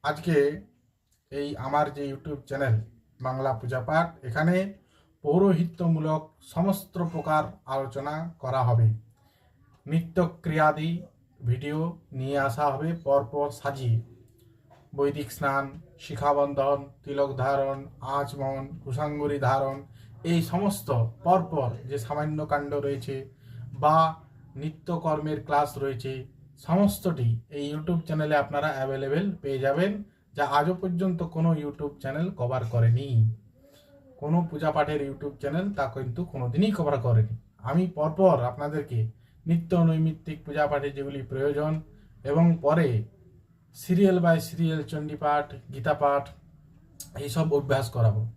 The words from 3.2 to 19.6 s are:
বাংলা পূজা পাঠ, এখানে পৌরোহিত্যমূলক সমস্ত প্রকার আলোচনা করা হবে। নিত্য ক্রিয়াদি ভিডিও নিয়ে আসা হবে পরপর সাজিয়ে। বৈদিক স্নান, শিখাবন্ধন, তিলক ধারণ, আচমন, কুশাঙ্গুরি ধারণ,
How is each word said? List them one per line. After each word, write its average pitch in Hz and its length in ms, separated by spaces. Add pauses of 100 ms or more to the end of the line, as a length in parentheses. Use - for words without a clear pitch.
বাংলা 131 300 (100)
পূজা 127 280
পাঠ, 165 180 (220)
এখানে 156 280 (680)
পৌরোহিত্যমূলক 165 1000 (320)
সমস্ত 185 400 (180)
প্রকার 156 300 (320)
আলোচনা 139 400 (280)
করা 131 260
হবে। 113 200 (1000)
নিত্য 165 300 (280)
ক্রিয়াদি 156 460 (500)
ভিডিও 131 380 (400)
নিয়ে 139 200 (100)
আসা 139 240
হবে 156 160 (180)
পরপর 139 400 (140)
সাজিয়ে। 131 360 (1000)
বৈদিক 143 400
স্নান, 139 280 (400)
শিখাবন্ধন, 143 720 (240)
তিলক 139 280 (140)
ধারণ, 135 340 (400)
আচমন, 135 440 (200)
কুশাঙ্গুরি 147 560 (100)
ধারণ, 135 280 (540)